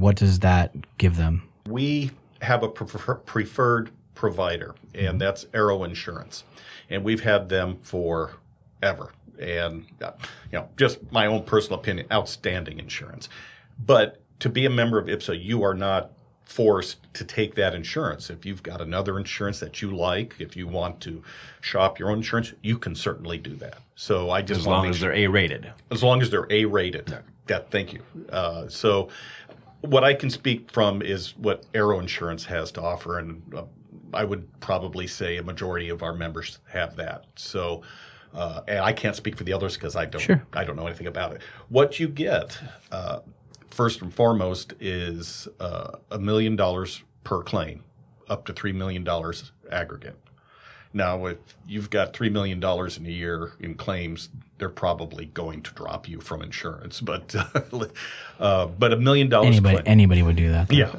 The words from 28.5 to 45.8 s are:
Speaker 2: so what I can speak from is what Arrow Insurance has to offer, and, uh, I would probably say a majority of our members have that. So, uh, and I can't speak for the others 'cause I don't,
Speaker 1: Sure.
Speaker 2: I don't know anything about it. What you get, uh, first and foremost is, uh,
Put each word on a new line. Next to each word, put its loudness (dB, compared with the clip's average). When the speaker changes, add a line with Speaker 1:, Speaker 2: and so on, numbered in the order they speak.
Speaker 2:
so 2
what 6
I 8
can -4
speak -4
from 2
is -4
what -2
Arrow 2
Insurance -8
has -6
to -10
offer, -4
and, -10
uh, -10
I 0
would -6
probably -4
say -6
a -8
majority -6
of -8
our -6
members -10
have -4
that. -10
So, -6
uh, -8
and -2
I 2
can't -2
speak -8
for -10
the -4
others -4
'cause -8
I -2
don't, -8
Speaker 1:
Sure. 4
Speaker 2:
I -2
don't -6
know -8
anything -10
about -6
it. -14
What 4
you 0
get, -2
uh, -6
first 0
and -10
foremost 2
is, -8
uh, -8